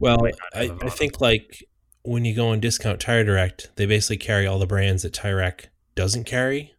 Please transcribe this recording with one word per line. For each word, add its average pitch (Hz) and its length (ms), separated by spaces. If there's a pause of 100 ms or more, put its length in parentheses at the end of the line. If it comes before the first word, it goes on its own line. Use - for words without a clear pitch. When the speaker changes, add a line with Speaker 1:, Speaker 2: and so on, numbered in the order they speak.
Speaker 1:
Well, 120 160
Speaker 2:
they 117 60
might 117 160
not 90 160
Speaker 1:
I, 120 140
Speaker 2:
have 85 100
a 95 40
Speaker 1:
I 123 40
Speaker 2:
lot 123 80
of - 40
Speaker 1:
think, 151 220
like, 113 440 (380)
when 120 220
you 113 100
go 117 140
on 110 120
Discount 110 400
Tire 117 240
Direct, 95 520
they 104 100
basically 107 320
carry 101 280
all 95 120
the 98 80
brands 98 360
that - 120
Tire 101 220
Rack 92 340 (240)
doesn't 101 300
carry. 131 540